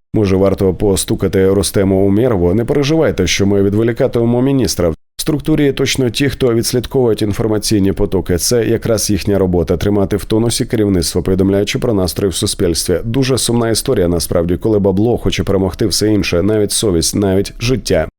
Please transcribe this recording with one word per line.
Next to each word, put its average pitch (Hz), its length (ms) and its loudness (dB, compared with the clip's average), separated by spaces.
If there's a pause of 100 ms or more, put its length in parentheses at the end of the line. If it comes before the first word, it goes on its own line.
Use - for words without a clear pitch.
(140)
Може, 101 220 2
варто 95 380 2
постукати 95 760 0
Рустему 98 580 2
Умєрову? 98 460 2
«Не 110 120 0
переживайте, 143 600 0
що - 180 0
ми 101 180 2
відволікатимемо 117 800 0
міністра. 127 480 0
В - 320 -10
структурі 151 420 0
є 139 100 2
точно 135 360 0
ті, 139 200 -2
хто 120 240 0
відслідковують 117 680 0
інформаційні 104 720 0
потоки. 90 440 0
Це 117 280 0
якраз 110 440 0
їхня 101 300 0
робота — 90 380 0
тримати 101 400 0
в - 80 -6
тонусі 113 400 0
керівництво, 98 580 0
повідомляючи 95 560 0
про 120 140 -2
настрої 95 380 -2
в 82 40 -6
суспільстві». 90 680 -2
Дуже 127 340 0
сумна 117 320 0
історія, 110 380 0
насправді, 87 500 -2
коли 110 220 0
бабло 101 380 2
хоче - 260 -2
перемогти 95 440 0
все 104 260 0
інше, 90 300 0
навіть 104 280 0
совість, 85 440 0
навіть 98 440 0
життя. 104 480 -2 (120)